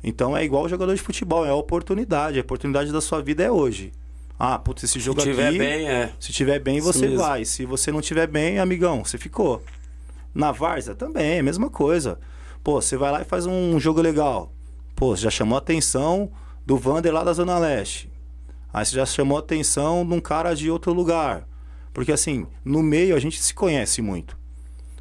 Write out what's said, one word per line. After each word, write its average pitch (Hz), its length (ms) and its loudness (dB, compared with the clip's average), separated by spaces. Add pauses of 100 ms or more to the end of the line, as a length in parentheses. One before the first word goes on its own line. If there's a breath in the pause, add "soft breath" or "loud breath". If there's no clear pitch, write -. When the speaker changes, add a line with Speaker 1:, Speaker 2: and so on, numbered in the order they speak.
Speaker 1:
Então 127 340 0
é 156 60 0
igual 143 220 2
o 165 40 -2
jogador 185 240 0
de 196 80 -2
futebol, 170 420 0
é 147 60 0
a 139 60 4
oportunidade. 165 800 0
A 127 40 2
oportunidade 143 500 -2
da 156 100 0
sua 160 180 -2
vida 147 220 0
é 208 80 4
hoje. 113 420 0 (460)
Ah, 123 220 0
putz, - 240 -4
esse 123 100 0
Speaker 2:
Se 131 60 -2
Speaker 1:
jogo 131 220 0
Speaker 2:
tiver 131 260 4
Speaker 1:
aqui, 160 100 2
Speaker 2:
bem, 151 300 0
é. 123 320 0
Speaker 1:
se - 120 -10
tiver 143 280 2
bem, 135 180 0
Speaker 2:
Isso 160 160 2
Speaker 1:
você 131 140 4
Speaker 2:
mesmo. 135 100 2
Speaker 1:
vai. 131 260 2
Se 127 220 -4
você 131 260 -2
não 151 100 -2
tiver 160 260 0
bem, 156 320 0
amigão, 185 440 2
você - 140 -6
ficou. 147 460 0 (720 soft breath)
Na 147 160 2
várzea 131 420 -2
também, 180 440 -2
é - 20 2
a 143 40 2
mesma 170 260 0
coisa. 143 500 0 (440 loud breath)
Pô, 147 160 2
você - 160 0
vai 139 160 2
lá 147 100 0
e - 40 -6
faz 180 220 -2
um 180 320 2
jogo 160 220 4
legal. 147 520 2 (420)
Pô, 127 200 2
você 95 80 -4
já 110 80 4
chamou 110 240 2
a 139 40 2
atenção 165 720 0 (320 loud breath)
do 135 140 4
Vander 151 340 2
lá 160 120 2
da 175 100 2
Zona 175 240 2
Leste. 143 540 0 (600 soft breath)
Aí 107 120 0
você 127 100 -2
já 135 100 2
chamou 139 300 2
a 151 60 0
atenção 156 680 2
de 170 60 2
um 170 80 2
cara 165 320 0
de 156 180 0
outro 170 220 0
lugar. 165 520 2 (480 soft breath)
Porque 127 160 -2
assim, 139 380 2 (160)
no 147 180 2
meio 160 360 4
a - 20 6
gente 151 240 -2
se - 100 0
conhece 143 480 0
muito. 95 360 -4 (640 soft breath)